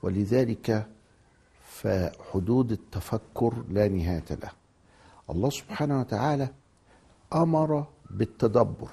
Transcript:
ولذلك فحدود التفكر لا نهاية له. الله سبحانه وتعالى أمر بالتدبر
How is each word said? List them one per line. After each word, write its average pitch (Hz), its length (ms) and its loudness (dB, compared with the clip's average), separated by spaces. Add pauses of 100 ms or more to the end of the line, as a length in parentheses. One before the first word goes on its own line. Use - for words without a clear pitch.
ولذلك 107 840 0 (760)
فحدود 101 1080 -2
التفكر - 840 -4 (140)
لا 104 200 2
نهاية 87 420 -2
له. - 200 -10 (800)
الله 107 200 0
سبحانه 143 500 -2
وتعالى 131 480 0 (880)
أمر 156 520 2 (240)
بالتدبر 107 840 2